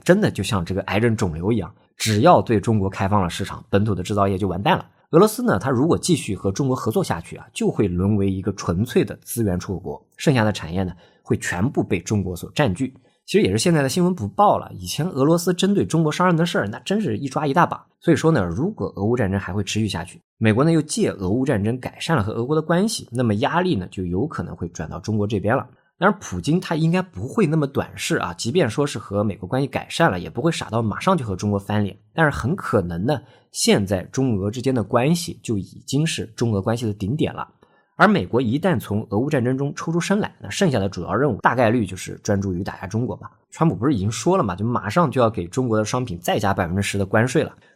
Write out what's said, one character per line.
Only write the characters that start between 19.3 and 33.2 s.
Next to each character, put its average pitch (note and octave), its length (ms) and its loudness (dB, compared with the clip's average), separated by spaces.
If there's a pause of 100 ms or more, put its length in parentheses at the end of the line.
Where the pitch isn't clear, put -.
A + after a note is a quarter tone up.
争 G2+ 80 0
还 F#2 140 -6
会 G#2 100 -2
持 G#2+ 180 -2
续 A2 60 0
下 F2 160 -4
去， - 160 -16 (200)
美 A2 120 4
国 A#2+ 140 4
呢 E3 80 4
又 D#3+ 80 4
借 D3+ 300 0
俄 F#2 180 -4
乌 B2+ 160 0
战 A#2+ 180 0
争 A#2 160 -2
改 - 220 -12
善 E3 160 0
了 A2 60 2
和 G#2+ 100 -4
俄 A#2 140 -2
国 D3+ 100 0
的 D#3 60 0
关 F3 260 2
系， - 220 -6
那 B2 120 -2
么 A2 120 4
压 C3+ 260 0
力 F#3 140 2
呢 F2+ 160 -4
就 G2 160 -6
有 F#2 200 0
可 D#3+ 160 -8
能 - 140 -10
会 F2 120 -6
转 D#2 200 -10
到 D#2+ 100 -10
中 G#2+ 200 -2
国 G#2 80 0
这 G#2+ 120 -2
边 G2+ 160 0
了。 C3 120 -2 (320)
当 F#3 100 4
然 G#3 100 0
普 - 220 -8
京 D3+ 180 2
他 F3+ 160 -4
应 D#3+ 160 2
该 F#3 120 0
不 C#3 260 -10
会 G#3 180 2
那 D3 80 0
么 D3 120 2
短 A2 300 -4
视 - 200 -2
啊， - 160 -4
即 - 180 -6
便 D3+ 200 2
说 D3 160 0
是 A#2+ 120 -6
和 G2+ 240 -4
美 G2+ 140 -2
国 F#2+ 100 -12
关 B2+ 140 -2
系 C#3 80 -2
改 - 220 -6
善 E3 200 2
了， F#2 80 -4
也 F2 120 -10
不 A#2+ 100 -8
会 D#3+ 100 2
傻 - 200 -6
到 A2+ 100 0
马 G#2+ 180 -2
上 F#3+ 160 2
就 C3+ 120 -2
和 F#2+ 100 -4
中 G#2 140 -2
国 G2+ 80 2
翻 G#2 260 -2
脸。 F#2 100 -6 (200)
但 E3 100 2
是 D3 100 4
很 C#3 220 -2
可 - 240 0
能 F2 240 -4
呢， C#3 160 0 (320)